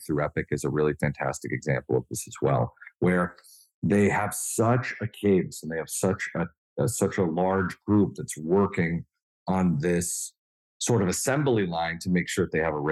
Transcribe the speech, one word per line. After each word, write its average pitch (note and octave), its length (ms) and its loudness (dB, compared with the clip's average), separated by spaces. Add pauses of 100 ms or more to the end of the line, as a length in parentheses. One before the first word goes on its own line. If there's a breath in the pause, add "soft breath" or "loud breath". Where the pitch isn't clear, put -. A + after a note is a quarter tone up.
through D2+ 180 -2
Epic D2+ 280 -4
is C#2+ 120 -2
a C#2+ 140 -2
really D2+ 160 2 (120)
fantastic C#2 460 -4
example B1+ 460 -2
of B1 120 -2
this - 180 -10
as - 160 -16
well, C#2 200 2 (360 loud breath)
where F2+ 360 2 (460 loud breath)
they G2+ 260 4 (120)
have G#2 160 -2
such A#2+ 680 0
a A2 60 -2
cadence F2+ 560 0
and D#2 80 -8
they E2 120 -4
have - 60 -14
such - 460 -2
a, E2+ 100 -2 (380)
a, C#3+ 40 2
such G2+ 300 -2
a G2+ 60 4 (200)
large F#2 300 2 (140)
group G2+ 300 4
that's D2+ 200 -10
working E2+ 680 0 (420)
on F2+ 320 2
this E2+ 540 -2 (440)
sort A#2 240 2
of F#2+ 60 2
assembly B2+ 580 2
line E2 380 -4
to F#2 80 -4
make F2 180 2
sure F#2 160 0
that D#2 60 -6
they D#2+ 160 0
have D#2 80 0
a D2+ 40 -4 (120)